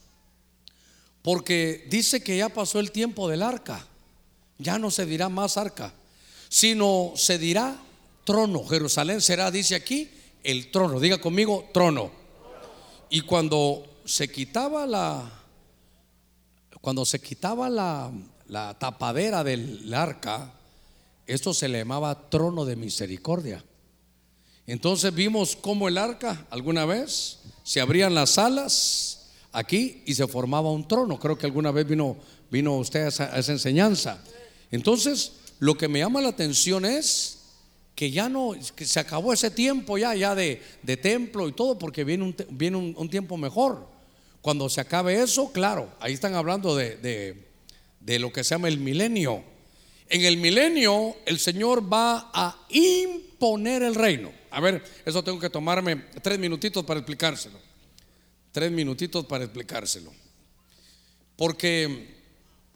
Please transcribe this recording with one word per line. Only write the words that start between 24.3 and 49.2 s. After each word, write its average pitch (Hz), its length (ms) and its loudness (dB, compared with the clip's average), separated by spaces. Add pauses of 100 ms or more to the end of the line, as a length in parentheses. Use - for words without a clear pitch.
Entonces 175 460 0
vimos 202 420 2
cómo 202 320 -2
el 180 100 0
arca, 220 520 -4
alguna 156 360 0
vez, 233 540 -2 (240)
se - 180 0
abrían 175 340 4
las 147 220 4
alas - 960 0 (200)
aquí 185 540 0
y 143 80 -2
se 131 140 0
formaba 131 440 0
un 156 160 -2
trono. 220 320 2
Creo 151 180 -2
que 147 100 -2
alguna 147 240 0
vez 147 160 2
vino, 147 280 0 (340)
vino 139 280 2
usted 151 280 0
a - 40 0
esa, 135 260 -4
a 131 40 2
esa 127 120 0
enseñanza. 143 720 2 (480)
Entonces, 226 600 2 (260)
lo 147 180 4
que 156 120 0
me 143 100 0
llama 240 220 0
la 262 80 2
atención 180 560 0
es - 540 -2 (540)
que 147 160 -2
ya 190 200 0
no, 262 260 -2 (200)
que 156 100 -10
se 156 160 0
acabó 165 320 -2
ese 220 180 2
tiempo 233 460 0
ya, 226 180 0
ya 196 180 2
de, 170 280 0 (200)
de 127 140 -2
templo 202 540 -2
y - 20 -8
todo, 247 260 0
porque 156 280 -6
viene 180 180 0
un 185 100 -4
te-, - 160 -10
viene 165 280 -2
un, 175 200 -4
un 160 120 -6
tiempo 180 260 -6
mejor. 202 500 -2 (560)
Cuando 147 280 0
se - 100 -2
acabe 180 420 2
eso, 254 300 2
claro, 185 480 -2
ahí 123 140 -4
están 185 220 -2
hablando 175 400 0
de, 120 200 -2
de, 104 540 -8 (500)
de 117 200 0
lo 120 120 -4
que 127 140 -4
se 160 100 2
llama 170 140 0
el 151 100 0
milenio. 143 640 0 (640)